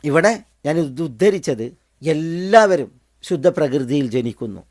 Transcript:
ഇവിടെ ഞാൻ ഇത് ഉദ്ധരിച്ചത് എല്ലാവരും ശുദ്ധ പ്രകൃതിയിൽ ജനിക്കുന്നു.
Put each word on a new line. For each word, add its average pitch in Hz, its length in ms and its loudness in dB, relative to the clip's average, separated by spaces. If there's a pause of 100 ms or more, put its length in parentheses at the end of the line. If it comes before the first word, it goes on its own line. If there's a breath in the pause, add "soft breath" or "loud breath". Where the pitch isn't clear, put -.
ഇവിടെ 160 360 2 (260)
ഞാൻ 156 140 0
ഇത് 143 220 -4
ഉദ്ധരിച്ചത് 143 680 -2 (360)
എല്ലാവരും 175 840 2 (320)
ശുദ്ധ 175 240 0
പ്രകൃതിയിൽ 139 640 -2
ജനിക്കുന്നു. 113 600 -6